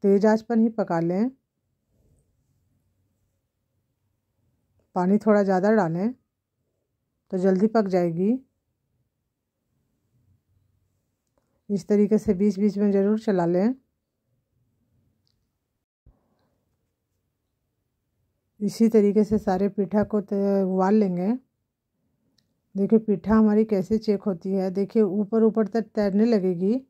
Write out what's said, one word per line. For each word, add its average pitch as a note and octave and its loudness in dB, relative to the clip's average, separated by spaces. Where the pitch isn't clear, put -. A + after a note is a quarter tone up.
तेज़ G3+ 2
आंच A3 2
पर A#3 -2
ही A3+ 2
पका F#3 -4
लें। F#3 -2
पानी F#3+ 2
थोड़ा G#3 2
ज़्यादा F#3+ 0
डालें F#3+ -2
तो F#3+ -6
जल्दी F#3+ 2
पक A3 0
जाएगी। F3 0
इस G3 -6
तरीके G#3 2
से G#3+ 0
बीच F#3+ 0
बीच G3+ 0
में G3+ 0
ज़रूर G3+ 0
चला F#3 0
लें। F#3 0
इसी G#3 0
तरीके G#3 2
से G#3+ -2
सारे G3 -2
पीठा G3+ -2
को G#3 -4
त-, G3+ -10
उबाल F#3 0
लेंगे। F#3+ 0
देखिए, G3 2
पीठा G#3 -2
हमारी A3 4
कैसे G#3+ -2
चेक G#3 -2
होती F#3+ -6
है। F#3+ -2
देखिए, G3 -2
ऊपर G#3 0
ऊपर A3 0
तक A3+ -4
तैरने G3+ 0
लगेगी। F#3+ 0